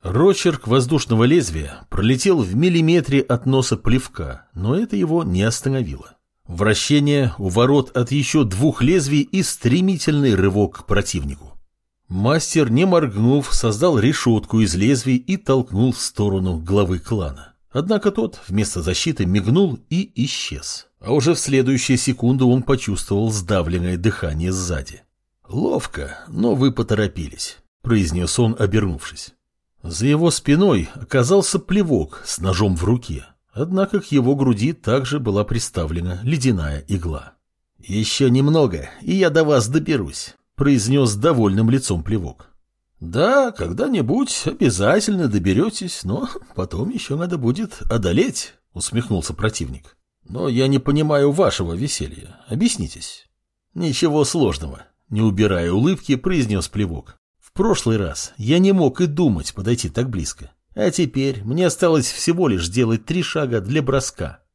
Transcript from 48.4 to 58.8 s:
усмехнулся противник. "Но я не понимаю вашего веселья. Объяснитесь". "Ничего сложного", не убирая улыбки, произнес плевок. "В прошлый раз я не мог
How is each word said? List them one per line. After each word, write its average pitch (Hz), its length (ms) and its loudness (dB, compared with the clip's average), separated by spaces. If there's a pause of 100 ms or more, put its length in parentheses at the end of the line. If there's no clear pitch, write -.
усмехнулся 104 600 -4
противник. 76 640 -6 (260)
"Но 165 240 -6
я 131 200 2
не 135 120 2
понимаю 147 520 2
вашего 110 420 0
веселья. - 720 -8
Объяснитесь". - 800 -4 (460)
"Ничего 156 500 0
сложного", 80 600 -2 (260)
не 110 120 -2
убирая 95 520 2
улыбки, 143 420 0
произнес 123 540 -2
плевок. 87 480 -6 (220)
"В - 120 -20
прошлый 180 460 0
раз 85 400 -6
я 123 200 2
не 190 140 6
мог 180 300 2